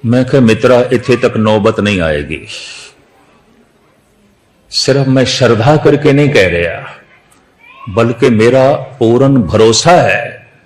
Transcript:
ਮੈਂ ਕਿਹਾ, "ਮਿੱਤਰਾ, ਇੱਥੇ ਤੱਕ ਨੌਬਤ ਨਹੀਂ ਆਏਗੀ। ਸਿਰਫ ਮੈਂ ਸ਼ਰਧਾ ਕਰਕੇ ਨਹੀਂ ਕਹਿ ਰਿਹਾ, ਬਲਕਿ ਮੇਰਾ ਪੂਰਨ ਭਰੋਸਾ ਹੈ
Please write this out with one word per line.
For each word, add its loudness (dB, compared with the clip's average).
ਮੈਂ 0
ਕਿਹਾ, 2
"ਮਿੱਤਰਾ, 2
ਇੱਥੇ 0
ਤੱਕ -2
ਨੌਬਤ 0
ਨਹੀਂ -2
ਆਏਗੀ। -6
ਸਿਰਫ -2
ਮੈਂ 2
ਸ਼ਰਧਾ 0
ਕਰਕੇ 0
ਨਹੀਂ 2
ਕਹਿ 2
ਰਿਹਾ, -6
ਬਲਕਿ 0
ਮੇਰਾ 2
ਪੂਰਨ 2
ਭਰੋਸਾ 2
ਹੈ -2